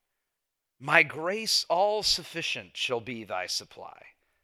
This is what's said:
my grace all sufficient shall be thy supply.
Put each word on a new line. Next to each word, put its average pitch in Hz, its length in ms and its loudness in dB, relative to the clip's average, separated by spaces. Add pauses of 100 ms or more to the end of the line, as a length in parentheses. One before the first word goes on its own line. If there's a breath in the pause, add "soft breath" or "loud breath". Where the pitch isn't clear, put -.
(760)
my 151 260 6
grace 175 640 -2
all 202 340 2
sufficient 131 720 -4
shall 120 240 -2
be 113 240 -8
thy 92 240 -4
supply. - 600 -8 (360)